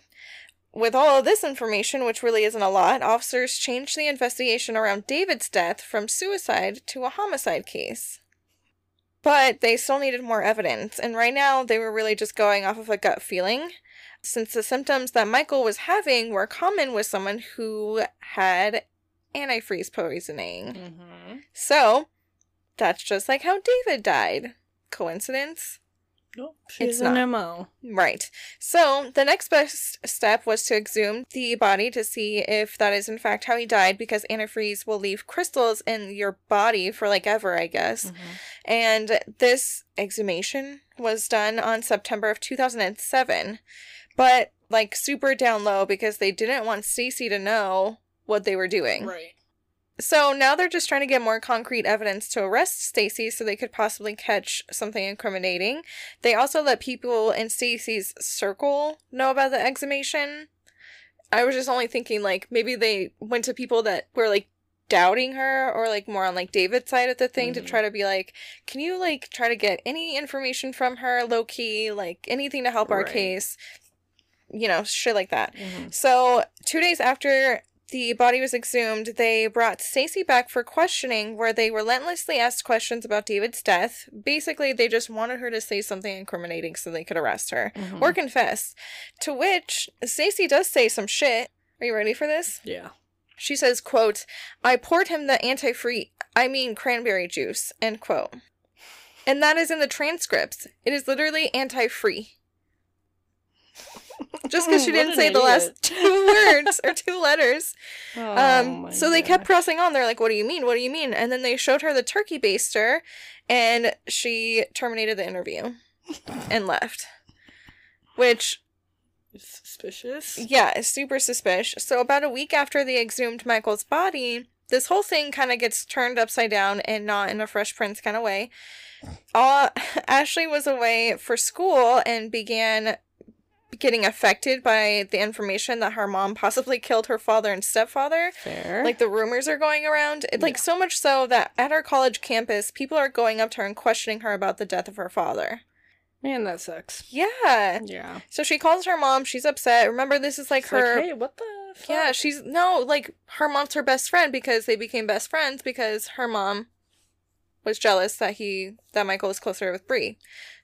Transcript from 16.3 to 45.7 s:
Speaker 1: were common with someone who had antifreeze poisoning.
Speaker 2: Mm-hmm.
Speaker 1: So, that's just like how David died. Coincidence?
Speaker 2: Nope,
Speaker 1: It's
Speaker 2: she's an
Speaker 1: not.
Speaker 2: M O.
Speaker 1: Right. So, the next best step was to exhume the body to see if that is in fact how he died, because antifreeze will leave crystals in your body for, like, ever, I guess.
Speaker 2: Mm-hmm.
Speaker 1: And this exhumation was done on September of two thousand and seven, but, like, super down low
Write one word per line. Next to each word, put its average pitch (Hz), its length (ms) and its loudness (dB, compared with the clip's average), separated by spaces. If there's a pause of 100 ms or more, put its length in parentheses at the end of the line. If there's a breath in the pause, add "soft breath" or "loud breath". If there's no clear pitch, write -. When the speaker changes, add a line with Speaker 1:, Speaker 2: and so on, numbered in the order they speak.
Speaker 1:
were 202 160 0
common 339 460 0
with 214 120 0
someone 196 340 -4 (180)
who 214 440 -2 (180)
had 190 640 0 (520)
antifreeze 226 560 -4
poisoning. 117 840 -8
Speaker 2:
Mm-hmm. 175 640 -18 (160)
Speaker 1:
So, 277 540 4 (720)
that's 185 260 0
just 202 240 -4
like 277 140 0
how 381 180 0
David 427 440 0
died. 131 500 0 (360)
Coincidence? 262 880 -8 (580)
Speaker 2:
Nope, 302 200 -14 (100)
Speaker 1:
It's - 80 -20
Speaker 2:
she's 240 260 -2
an 247 140 2
Speaker 1:
not. - 20 2
Speaker 2:
M 247 180 0
O. 175 320 -8 (160)
Speaker 1:
Right. 190 460 0 (300 loud breath)
So, 285 560 2
the 277 100 4
next 339 240 0
best - 480 0 (100)
step 220 380 0
was 220 180 0
to 240 120 2
exhume 214 560 -2
the 240 240 -4
body 214 340 4
to 226 140 -4
see 214 360 -4
if 214 380 -2
that 208 160 2
is 202 160 -2
in 220 80 -8
fact 208 280 -2
how 240 120 2
he 233 80 -4
died, 196 320 4
because 220 320 -4
antifreeze 214 560 -4
will 214 140 -2
leave 196 280 -6
crystals 247 600 0
in 208 280 -4
your 202 220 -4 (100)
body 202 440 2
for, - 180 -4
like, 196 160 2
ever, 208 340 0
I 165 80 0
guess. 165 380 -2
Speaker 2:
Mm-hmm. 180 100 -12 (500 loud breath)
Speaker 1:
And 220 540 2 (200)
this 254 440 2 (140)
exhumation 214 840 -4 (180)
was 220 280 -2
done 214 300 0
on 226 240 0
September 220 480 -2
of 220 100 -2
two - 160 -8
thousand 247 260 0
and 196 180 -4
seven, 240 600 -2 (560 loud breath)
but, 254 360 6 (180)
like, 220 260 2
super 277 380 0
down 233 300 0
low 196 220 2